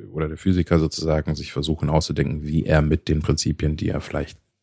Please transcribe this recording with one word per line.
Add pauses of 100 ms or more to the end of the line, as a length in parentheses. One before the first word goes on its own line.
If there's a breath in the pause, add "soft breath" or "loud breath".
(120)
oder
der
Physiker
sozusagen
sich
versuchen
auszudenken,
wie
er
mit
den
Prinzipien,
die
er
vielleicht (260)